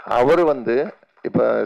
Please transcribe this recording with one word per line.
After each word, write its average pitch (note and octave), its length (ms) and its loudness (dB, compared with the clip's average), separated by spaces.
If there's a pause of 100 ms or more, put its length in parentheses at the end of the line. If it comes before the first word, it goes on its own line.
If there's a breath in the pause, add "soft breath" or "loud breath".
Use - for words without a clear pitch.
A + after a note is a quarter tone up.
அவரு C#3+ 420 2
வந்து C3+ 480 -2 (280)
இப்ப A2+ 440 -2